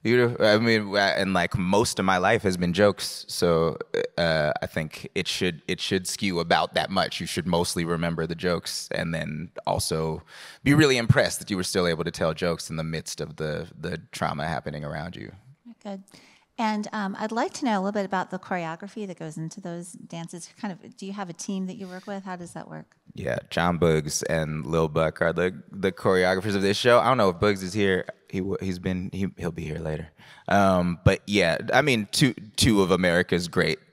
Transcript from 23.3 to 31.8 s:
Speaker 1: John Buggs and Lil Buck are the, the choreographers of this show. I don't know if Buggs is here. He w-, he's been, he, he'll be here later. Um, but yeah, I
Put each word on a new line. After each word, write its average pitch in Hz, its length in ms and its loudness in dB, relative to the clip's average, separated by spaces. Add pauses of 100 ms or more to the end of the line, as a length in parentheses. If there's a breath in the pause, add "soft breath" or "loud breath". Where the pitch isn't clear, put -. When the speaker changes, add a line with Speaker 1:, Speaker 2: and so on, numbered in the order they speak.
Speaker 1:
John 87 280 0
Buggs 78 460 2
and 78 420 -2
Lil 80 220 2
Buck 80 340 -2
are 85 120 2
the, 90 360 -2
the 95 220 -2
choreographers 95 640 2
of 98 60 0
this 95 160 2
show. 120 220 6
I 95 80 4
don't 127 100 4
know 104 120 6
if 85 120 -2
Buggs 101 200 2
is 90 120 -8
here. 98 340 2 (220)
He 98 100 -4
w-, 92 220 -4
he's 92 180 -4
been, 92 320 -4
he, 95 160 -4 (100)
he'll 87 140 -4
be 82 140 -8
here 78 140 -6
later. 80 280 -6 (400 loud breath)
Um, 92 560 4
but 95 240 6
yeah, 92 300 4 (160)
I 131 80 8